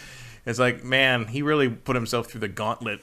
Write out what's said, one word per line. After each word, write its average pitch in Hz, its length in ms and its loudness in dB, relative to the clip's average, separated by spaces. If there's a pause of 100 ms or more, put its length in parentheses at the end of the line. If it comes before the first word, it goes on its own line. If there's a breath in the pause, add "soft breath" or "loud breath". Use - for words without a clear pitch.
(480 loud breath)
it's 117 100 -2
like, 123 260 2
man, 127 440 4
he 135 160 -4
really 147 260 4
put 123 260 -2
himself 117 360 0
through 117 100 -12
the 107 60 0
gauntlet 107 560 -4